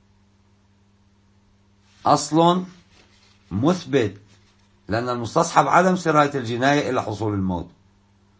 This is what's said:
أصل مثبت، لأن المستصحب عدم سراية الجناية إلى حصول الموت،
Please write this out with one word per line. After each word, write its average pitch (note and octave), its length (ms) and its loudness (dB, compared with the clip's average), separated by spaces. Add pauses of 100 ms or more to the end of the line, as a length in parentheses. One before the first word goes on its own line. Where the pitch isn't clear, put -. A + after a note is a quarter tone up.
(2000)
أصل E3 580 2 (840)
مثبت، C3 720 -2 (680)
لأن A#2 200 -4
المستصحب C#3 600 0
عدم F3+ 280 4
سراية D3+ 380 2
الجناية B2 560 0
إلى B2+ 120 -2
حصول G#2+ 320 -4
الموت، F#2 360 -4 (680)